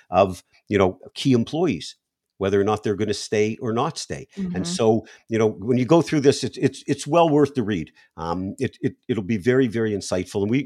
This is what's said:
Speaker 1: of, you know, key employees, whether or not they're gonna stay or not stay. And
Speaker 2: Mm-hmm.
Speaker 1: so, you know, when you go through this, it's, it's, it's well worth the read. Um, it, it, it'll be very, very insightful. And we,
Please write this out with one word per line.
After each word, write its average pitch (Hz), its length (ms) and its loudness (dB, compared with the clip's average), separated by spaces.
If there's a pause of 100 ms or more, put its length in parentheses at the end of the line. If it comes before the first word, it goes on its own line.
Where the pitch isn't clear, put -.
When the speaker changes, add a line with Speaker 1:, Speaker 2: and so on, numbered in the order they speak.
Speaker 1:
of, 92 340 2 (260)
you 104 80 2
know, 95 220 4 (160)
key 135 180 2
employees, 120 640 -2 (440)
whether 98 200 2
or 98 40 4
not 104 200 0
they're 107 120 -2
gonna 104 180 -2
stay 107 480 -2
or 117 100 -4
not 131 260 -4
stay. - 300 -12 (260)
And 185 120 -4
Speaker 2:
Mm-hmm. 170 80 -6
Speaker 1:
so, 113 320 2 (240)
you 110 80 -2
know, 107 100 4
when 110 300 -2
you 127 80 0
go 160 160 4
through 151 200 0
this, 131 220 4
it's, - 140 -6
it's, - 300 -2
it's 143 200 -4
well 165 220 4
worth 143 240 4
the 123 100 -2
read. 95 280 -4 (260)
Um, 87 420 -6
it, 127 220 -4
it, - 140 -4 (120)
it'll 110 160 -2
be 107 140 -2
very, 123 300 2
very 110 240 -2
insightful. 95 500 -4
And 101 100 0
we, 135 140 0